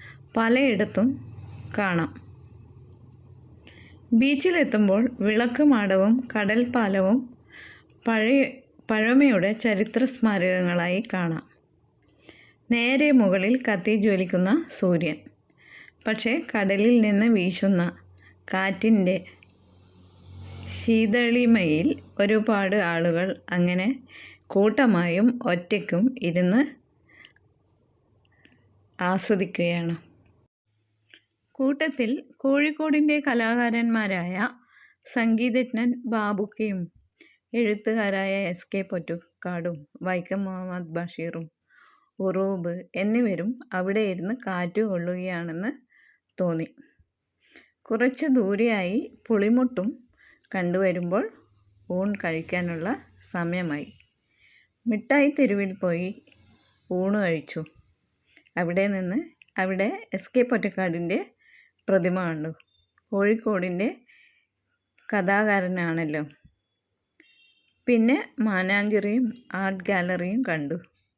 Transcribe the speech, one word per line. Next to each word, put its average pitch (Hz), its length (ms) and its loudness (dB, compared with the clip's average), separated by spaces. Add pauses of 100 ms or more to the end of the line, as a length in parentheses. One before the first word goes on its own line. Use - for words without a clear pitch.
(320)
പലയിടത്തും 226 760 2 (640)
കാണാം. 175 380 -2 (2000)
ബീച്ചിലെത്തുമ്പോൾ 240 880 4 (180)
വിളക്കുമാടവും 214 960 4 (140)
കടൽപ്പാലവും 214 880 2 (880)
പഴയ, 233 380 2 (440)
പഴമയുടെ 220 720 4
ചരിത്ര 220 480 0
സ്മാരകങ്ങളായി 185 1040 0
കാണാം. 170 360 -4 (1300)
നേരെ 254 420 2
മുകളിൽ 202 500 4
കത്തിജ്വലിക്കുന്ന 190 880 0 (200)
സൂര്യൻ. 170 460 0 (840)
പക്ഷേ 214 340 -2 (120)
കടലിൽ 208 540 2
നിന്ന് 208 300 4
വീശുന്ന 190 500 2 (640)
കാറ്റിൻ്റെ 190 720 2 (1500)
ശീതളിമയിൽ 226 1160 2 (300)
ഒരുപാട് 202 640 2
ആളുകൾ 170 440 0 (220)
അങ്ങനെ 180 360 0 (640)
കൂട്ടമായും 202 800 2 (160)
ഒറ്റയ്ക്കും 180 600 -2 (180)
ഇരുന്ന് 180 400 2 (2500)
ആസ്വദിക്കുകയാണ്. 180 960 0 (1600)
കൂട്ടത്തിൽ 277 560 -2 (280)
കോഴിക്കോടിൻ്റെ 294 800 2
കലാകാരന്മാരായ 226 1160 0 (720)
സംഗീതജ്ഞൻ 240 840 0 (140)
ബാബുക്കയും 208 760 -4 (720)
എഴുത്തുകാരായ 208 800 -2 (140)
എസ് 175 220 -8
കെ 196 120 -4
പൊറ്റക്കാടും 175 960 -8 (240)
വൈക്കം 185 420 -4
മുഹമ്മദ് 185 500 -8
ബഷീറും 165 520 -8 (720)
ഉറൂബ് 190 540 -2 (220)
എന്നിവരും 214 560 0 (220)
അവിടെ 190 320 0
ഇരുന്ന് 185 340 -4
കാറ്റു 180 440 -4
കൊള്ളുകയാണെന്ന് 180 880 -4 (680)
തോന്നി. 165 300 -2 (1160)
കുറച്ച് 254 460 0
ദൂരെയായി 208 680 0 (220)
പുളിമുട്ടും 220 680 0 (640)
കണ്ടുവരുമ്പോൾ 180 720 0 (640)
ഊൺ 185 240 -2
കഴിക്കാനുള്ള 170 760 -4 (360)
സമയമായി. 170 640 -6 (960)
മിഠായി 269 440 2
തെരുവിൽ 202 440 0
പോയി 180 360 -2 (800)
ഊണ് 190 280 0
കഴിച്ചു. 165 440 -2 (920)
അവിടെ 180 320 0
നിന്ന്, 190 300 -4 (400)
അവിടെ 190 320 0 (240)
എസ് - 180 -8
കെ 247 120 4
പൊറ്റക്കാടിൻ്റെ 190 760 -2 (680)
പ്രതിമ 185 360 2
കണ്ടു. 160 280 -4 (600)
കോഴിക്കോടിൻ്റെ 202 800 0 (1200)
കഥാകാരനാണല്ലോ. 180 1120 0 (1600)
പിന്നെ 240 300 4 (220)
മാനാഞ്ചിറയും 208 840 0 (280)
ആർട്ട് 190 320 -4
ഗാലറിയും 185 580 -2
കണ്ടു. 160 340 -4 (400)